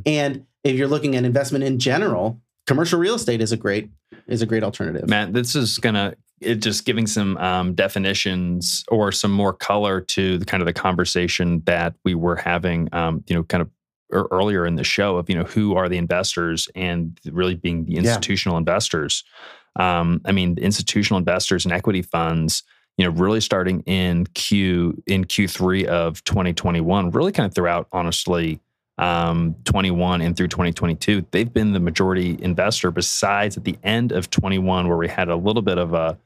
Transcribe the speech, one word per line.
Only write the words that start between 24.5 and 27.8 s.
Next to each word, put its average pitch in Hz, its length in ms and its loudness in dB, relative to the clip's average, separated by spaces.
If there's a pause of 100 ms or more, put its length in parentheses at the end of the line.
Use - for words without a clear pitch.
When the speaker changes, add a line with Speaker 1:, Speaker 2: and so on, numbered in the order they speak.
Speaker 2:
in 95 180 2
Q 95 240 0
three 92 380 0
of 85 380 -2
twenty 92 280 0
twenty-one, 87 580 0
really 170 220 2
kind 113 140 0
of 90 80 -6
throughout, 87 360 0